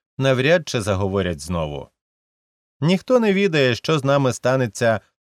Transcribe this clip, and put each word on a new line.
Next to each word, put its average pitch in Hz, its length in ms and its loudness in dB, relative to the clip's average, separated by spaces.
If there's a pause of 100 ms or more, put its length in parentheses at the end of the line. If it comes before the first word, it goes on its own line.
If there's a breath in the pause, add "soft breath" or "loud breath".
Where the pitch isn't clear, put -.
(180)
навряд 135 520 0
чи 120 120 -4
заговорять 95 580 -2
знову. 78 500 -6 (920)
Ніхто 190 380 2
не 214 140 2
відає, 156 420 2
що 156 240 -2
з 123 40 -6
нами 139 300 2
станеться 123 640 0 (220 soft breath)